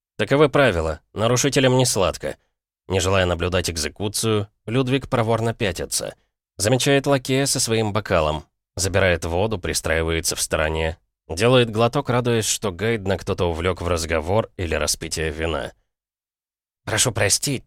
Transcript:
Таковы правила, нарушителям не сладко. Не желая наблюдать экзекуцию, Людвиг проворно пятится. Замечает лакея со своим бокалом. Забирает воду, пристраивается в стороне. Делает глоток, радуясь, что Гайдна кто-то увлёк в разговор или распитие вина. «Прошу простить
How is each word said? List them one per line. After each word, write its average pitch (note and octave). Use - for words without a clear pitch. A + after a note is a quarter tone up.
Таковы C#3+
правила, E2+
нарушителям B2+
не B2+
сладко. E2+
Не F#2+
желая F#2
наблюдать F2
экзекуцию, G2+
Людвиг B2+
проворно A2+
пятится. D2+
Замечает C3
лакея C3+
со C3+
своим A2
бокалом. D#2
Забирает F2+
воду, F#2+
пристраивается E2
в -
стороне. D#2+
Делает A#2
глоток, A#2
радуясь, A#2+
что -
Гайдна G2
кто-то F#2+
увлёк E2+
в F2
разговор E2
или D#2+
распитие D#2
вина. D2+
«Прошу G#2+
простить G#2